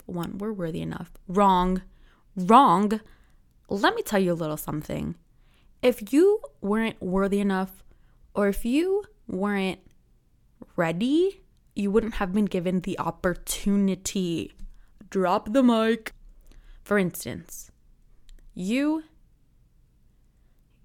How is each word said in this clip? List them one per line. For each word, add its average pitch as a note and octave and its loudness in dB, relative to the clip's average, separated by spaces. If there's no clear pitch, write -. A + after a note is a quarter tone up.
one, E3+ -8
we're G#3 -6
worthy E3+ -6
enough. D#3+ -10
Wrong. F#3 2
Wrong. G#3 6
Let B3+ 0
me A#4 -6
tell G3+ 0
you F3+ 0
a - -2
little D#3 -4
something. D3+ -8
If A#3+ 0
you G4 4
weren't G#3+ -2
worthy F#3+ 0
enough, F#3+ -2
or G3+ 0
if G3+ -2
you F#4 0
weren't F#3+ -2
ready, B3 0
you G3+ -2
wouldn't A3 2
have F#3 -2
been G#3 2
given F3+ -2
the - -6
opportunity. F#3 -2
Drop G3 -2
the C4+ 4
mic. A3+ 2
For G#3 0
instance, - -6
you C#4 -2